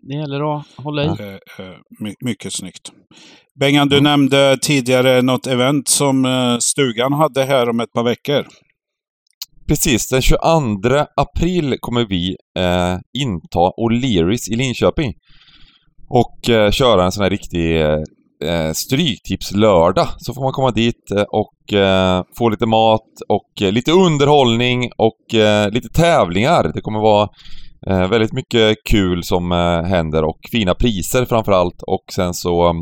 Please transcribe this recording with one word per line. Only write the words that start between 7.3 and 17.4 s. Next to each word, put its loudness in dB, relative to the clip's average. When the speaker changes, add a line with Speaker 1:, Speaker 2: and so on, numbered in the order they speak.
Speaker 2:
här 2
om -2
ett -6
par -2
veckor. -2
Speaker 3:
Precis, 0
den 0
tjugoandra 2
april -2
kommer -2
vi, -4
eh, 0
inta -6
O'Learys 0
i -4
Linköping -2
och, -2
eh, 4
köra 2
en 0
sån -4
här 2
riktig, -2